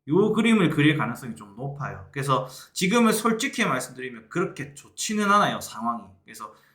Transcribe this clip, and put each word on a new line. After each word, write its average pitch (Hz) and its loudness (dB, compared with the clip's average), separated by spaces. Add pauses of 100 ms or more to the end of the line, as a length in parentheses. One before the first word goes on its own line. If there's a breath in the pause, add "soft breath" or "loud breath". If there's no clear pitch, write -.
요 190 4
그림을 214 4
그릴 147 4
가능성이 117 -6
좀 - -20
높아요. 120 -10
그래서 135 0 (240 loud breath)
지금은 220 4
솔직히 226 0
말씀드리면 127 -6
그렇게 180 -4
좋지는 - -4
않아요, 175 4
상황이. 113 -6 (200)
그래서 110 -16 (220 soft breath)